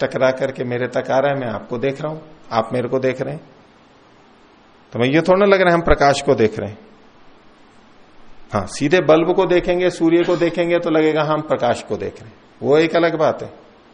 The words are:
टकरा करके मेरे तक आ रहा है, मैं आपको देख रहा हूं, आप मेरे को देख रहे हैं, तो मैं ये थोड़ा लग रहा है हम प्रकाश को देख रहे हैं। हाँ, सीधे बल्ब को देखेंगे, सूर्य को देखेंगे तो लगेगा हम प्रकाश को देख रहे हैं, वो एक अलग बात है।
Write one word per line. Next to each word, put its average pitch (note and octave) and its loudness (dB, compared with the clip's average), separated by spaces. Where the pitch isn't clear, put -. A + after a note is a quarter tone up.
टकरा C3 0
करके C3 -4
मेरे B2 -4
तक B2+ -4
आ B2+ 2
रहा C#3 2
है, C3+ -4
मैं B2 -6
आपको G#2+ -8
देख C3+ -4
रहा D#3 -6
हूं, D#3 -12
आप A2+ -2
मेरे B2 -4
को C3 -2
देख B2+ -2
रहे C#3+ -6
हैं, D#3+ -16
तो A2 -8
मैं B2 0
ये D#3 2
थोड़ा F#3 2
लग G3 4
रहा F3+ 4
है E3+ 4
हम E3+ 0
प्रकाश C#3+ 4
को C#3 2
देख A2+ 2
रहे G#2 -8
हैं। - -18
हाँ, G2 -2
सीधे D3+ 0
बल्ब D#3+ 4
को F#3 2
देखेंगे, F3+ 0
सूर्य E3+ 2
को F3 0
देखेंगे E3+ 0
तो E3 -2
लगेगा D#3 2
हम D3+ 0
प्रकाश B2 -2
को G#2 -6
देख F#2+ -8
रहे - -20
हैं, - -20
वो C3+ 4
एक E3 2
अलग E3 0
बात C#3+ 0
है। A#2+ -12